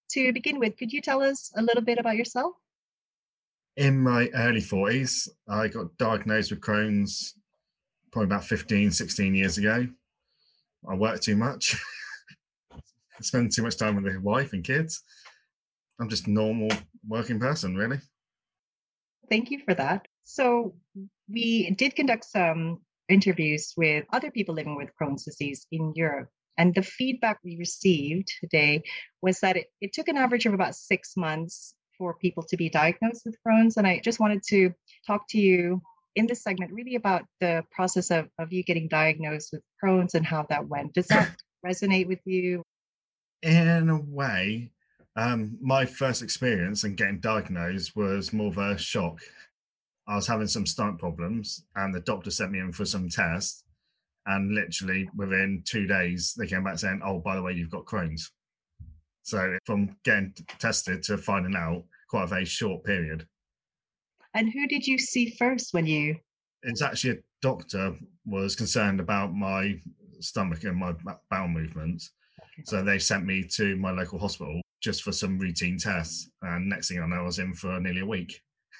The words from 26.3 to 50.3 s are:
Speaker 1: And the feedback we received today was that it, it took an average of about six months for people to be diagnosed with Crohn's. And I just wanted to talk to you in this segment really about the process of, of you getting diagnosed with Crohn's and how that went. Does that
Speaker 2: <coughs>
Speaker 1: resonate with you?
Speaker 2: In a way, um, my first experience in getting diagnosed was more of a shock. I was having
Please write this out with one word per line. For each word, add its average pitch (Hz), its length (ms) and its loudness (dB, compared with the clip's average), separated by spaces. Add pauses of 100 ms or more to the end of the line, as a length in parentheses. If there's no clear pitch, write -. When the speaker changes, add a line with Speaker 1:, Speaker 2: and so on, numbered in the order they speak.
Speaker 1:
And 175 160 6
the 190 80 4
feedback 247 640 0
we 170 120 -10
received 170 720 2 (120)
today 151 420 4 (400)
was 185 180 4
that 185 160 4
it, 165 100 -4 (140)
it 196 120 -6
took - 160 -6
an 311 80 2
average 247 300 4
of 208 80 4
about 185 200 2
six - 420 -2
months 165 580 -4 (240)
for 175 160 -4
people 175 300 -2
to - 120 -4
be 165 120 0
diagnosed 170 560 2
with 226 120 -8 (100)
Crohn's. 226 300 8
And 208 100 6
I 180 160 4
just 233 180 0
wanted 208 280 2
to 190 240 6 (340)
talk 208 240 0
to 214 80 0
you 180 420 6 (360)
in 220 100 4
this 240 160 -2
segment 180 300 -4
really 247 240 -8
about 196 280 2 (160)
the 165 300 2
process 185 400 0
of, 165 180 2 (100)
of 165 140 -8
you 180 120 -2
getting 165 240 0
diagnosed 156 640 0
with 156 100 -8 (200)
Crohn's 185 320 4
and 160 120 2
how 156 220 0
that 147 200 -2
went. 147 260 -6
Does 180 140 0
that 196 220 6 (180)
Speaker 2:
<coughs> - 180 -14
Speaker 1:
resonate 185 420 2
with 185 160 -4
you? 180 380 0 (800)
Speaker 2:
In 165 480 6
a 151 100 2
way, 120 720 -2 (440)
um, 113 460 0
my 131 260 4
first 127 360 -2
experience 104 640 0
in 101 120 -2
getting 98 240 0
diagnosed 95 760 -2
was 98 380 0
more 107 160 0
of 90 100 -4
a 101 180 0
shock. 87 440 -2 (880)
I 104 60 -2
was 101 140 -2
having 107 180 0